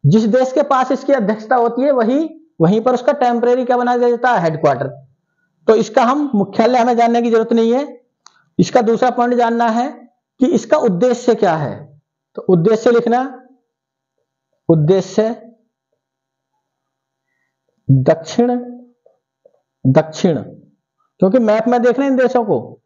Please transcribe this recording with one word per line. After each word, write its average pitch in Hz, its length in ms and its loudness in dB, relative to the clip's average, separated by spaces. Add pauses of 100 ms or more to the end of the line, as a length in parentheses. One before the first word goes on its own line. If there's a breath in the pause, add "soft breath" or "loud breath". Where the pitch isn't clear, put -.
जिस 202 260 4
देश 254 240 0
के 294 120 0
पास 262 260 0
इसकी 277 220 -2
अध्यक्षता 220 420 -2
होती 233 260 0
है, 285 100 0
वही, 262 380 0 (320)
वहीं 190 200 2
पर 254 120 0
उसका 247 220 0
temporary 247 500 0
क्या 247 120 0
बना 247 200 -2
दिया 240 120 0
जाता 240 220 0
है, 196 120 0
headquarter। 147 440 0 (800)
तो 220 80 6
इसका 233 280 2
हम 277 320 0
मुख्यालय 220 440 0
हमें 240 180 2
जानने 233 240 2
की 240 80 -2
जरूरत 226 240 0
नहीं 226 200 2
है। 277 120 -2 (760 soft breath)
इसका 247 240 2
दूसरा 233 280 0
point 247 240 -2
जानना 233 340 0
है 240 180 -2 (520)
कि 262 80 2
इसका - 320 0
उद्देश्य 233 560 0
क्या 190 200 0
है, 131 200 -6 (600)
तो - 60 -14
उद्देश्य 220 480 2
लिखना, 233 300 0 (1500)
उद्देश्य 185 600 0 (2500)
दक्षिण, 160 680 0 (1300)
दक्षिण, 151 560 0 (800)
क्योंकि 190 200 2
map 220 260 0
में 240 140 0
देख 240 160 2
रहे 277 100 -2
हैं 269 40 0
इन 262 60 0
देशों 247 280 0
को। 135 400 -6